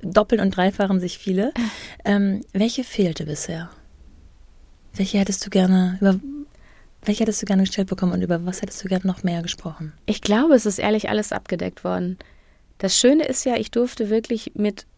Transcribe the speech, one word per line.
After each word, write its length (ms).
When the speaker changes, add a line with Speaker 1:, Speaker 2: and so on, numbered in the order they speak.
Speaker 1:
doppeln 380
und 160
dreifachen 420
sich 200
viele. 320
Speaker 2:
Äh. 20
Speaker 1:
Ähm, 360
welche 300
fehlte 440
bisher? 440
Welche 240
hättest 280
du 40
gerne, 500
über 180
welche 180
hättest 200
du 40
gerne 160
gestellt 260
bekommen 240
und 100
über 220
was 180
hättest 200
du 60
gerne 180
noch 160
mehr 200
gesprochen? 500
Speaker 2:
Ich 140
glaube, 340
es 120
ist 140
ehrlich 280
alles 220
abgedeckt 540
worden. 340
Das 200
Schöne 260
ist 200
ja, 120
ich 140
durfte 400
wirklich 460
mit, 300